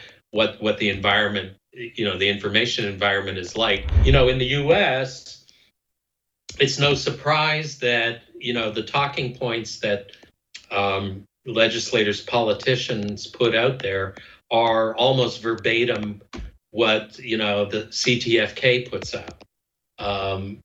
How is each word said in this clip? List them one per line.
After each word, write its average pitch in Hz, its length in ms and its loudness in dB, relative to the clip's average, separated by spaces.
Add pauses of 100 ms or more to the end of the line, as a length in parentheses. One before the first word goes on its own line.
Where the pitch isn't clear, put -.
(320)
what, 110 280 0
what 107 160 0
the 101 140 0
environment, 98 680 0 (160)
you 117 320 -8
know, 92 140 -2
the 98 100 2
information 104 560 0
environment 98 540 -2
is 90 180 -10
like. 107 320 0 (160)
You 135 80 8
know, 131 160 8
in 127 80 2
the 127 100 0
U 143 280 4
S, 131 720 -2 (1120)
it's 139 180 2
no 143 140 4
surprise 151 840 0
that, 117 460 -2 (140)
you 117 140 -4
know, 113 180 -2
the 107 120 -4
talking 139 520 -2
points 113 460 -6
that, 101 300 -2 (600)
um, 98 540 -2 (220)
legislators, 113 760 0
politicians 110 1040 -2
put 117 280 0
out 127 240 2
there 95 380 -4 (340)
are 113 460 4
almost 131 440 2
verbatim 113 800 -2 (520)
what, 107 480 0
you 113 180 -4
know, 104 260 0
the 107 260 -4
C 120 300 0
T 117 180 2
F 107 160 -2
K 127 280 2
puts - 320 -8
out. - 300 -14 (540)
Um, 98 680 -4